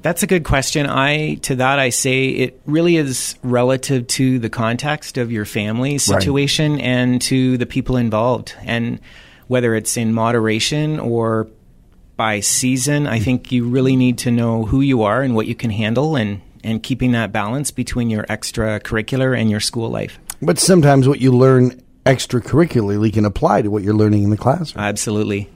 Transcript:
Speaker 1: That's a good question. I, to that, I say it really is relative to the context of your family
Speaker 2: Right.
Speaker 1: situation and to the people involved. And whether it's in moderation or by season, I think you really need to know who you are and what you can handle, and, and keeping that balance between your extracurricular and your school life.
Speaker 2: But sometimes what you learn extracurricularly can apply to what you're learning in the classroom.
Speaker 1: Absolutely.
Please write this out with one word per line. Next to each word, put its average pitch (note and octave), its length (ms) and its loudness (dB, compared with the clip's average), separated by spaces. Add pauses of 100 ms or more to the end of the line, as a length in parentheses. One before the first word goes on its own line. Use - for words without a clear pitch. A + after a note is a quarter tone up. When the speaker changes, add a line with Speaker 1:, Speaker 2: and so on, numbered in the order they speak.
Speaker 1:
That's D3+ 220 -2
a - 20 -4
good F3+ 160 2
question. C#3+ 440 -2
I, D3 560 -2
to C#3 140 -4
that, C3 220 0
I C3+ 120 0
say C3 400 0
it - 360 -4
really E3 300 2
is C#3 480 -4
relative B2+ 640 0
to C3 320 0
the A2 100 -4
context B2+ 680 -4
of A#2+ 140 -4
your G#2+ 140 -4
family A2+ 480 -4
Speaker 2:
Right. C#3 80 -4
Speaker 1:
situation C#3 800 0
and B2 420 0
to C3 340 0
the A#2+ 100 -2
people B2+ 300 -2
involved. A2+ 560 0 (120)
And A#2 340 -4 (480)
whether A#2+ 300 0
it's - 200 -4
in A2+ 160 0
moderation A2+ 840 0
or A2+ 480 -2 (680)
by G#2+ 240 0
season, C3 680 0
I A2+ 140 -2
think B2 320 -2
you A#2+ 160 0
really C3 260 2
need B2 240 2
to B2 140 -2
know A#2 320 0
who B2+ 160 0
you C3+ 240 2
are G#2+ 180 2
and B2+ 140 0
what A2 100 0
you A#2+ 80 -6
can A#2 160 -4
handle, A#2 460 0
and, G2+ 240 -4 (240)
and A2 180 -4
keeping B2+ 300 -2
that A2+ 180 0
balance A2+ 400 -4
between A#2+ 400 -4
your G#2+ 140 -2
extracurricular A2+ 1120 -2
and A2+ 140 2
your G#2 80 -2
school A2+ 280 -6
life. - 300 -8 (240)
Speaker 2:
But D#3+ 160 0
sometimes C#3+ 480 6
what C#3 140 2
you C3 100 4
learn B2+ 500 4 (240)
extracurricularly A#2 1080 2
can G#2+ 120 2
apply G#2+ 380 2
to G#2 80 -2
what G#2 120 -2
you're G#2 120 0
learning G#2 300 4
in G2+ 60 2
the G#2+ 60 2
classroom. C#3+ 480 -2
Speaker 1:
Absolutely. G#2 720 -4